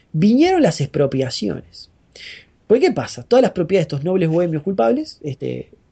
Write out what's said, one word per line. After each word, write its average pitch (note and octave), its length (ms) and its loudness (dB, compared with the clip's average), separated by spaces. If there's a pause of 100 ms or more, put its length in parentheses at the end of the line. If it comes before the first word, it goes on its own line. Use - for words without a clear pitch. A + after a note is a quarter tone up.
(120)
vinieron C#4 520 4
las E3+ 180 0
expropiaciones. C3+ 1080 -4 (760)
Porque, C4+ 220 2
¿qué D4 40 2
pasa? A#2+ 320 -8
Todas C4 200 2
las G3+ 80 0
propiedades F3+ 380 0
de D3 60 -6
estos C#3 100 -6
nobles F3+ 240 0
bohemios D#3+ 340 -2
culpables, A#3 600 -2
este, B2+ 460 -8 (220)